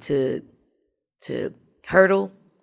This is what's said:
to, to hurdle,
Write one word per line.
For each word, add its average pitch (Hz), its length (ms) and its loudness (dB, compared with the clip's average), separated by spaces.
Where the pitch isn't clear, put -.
to, 135 400 -2
to - 320 -8
hurdle, 190 480 2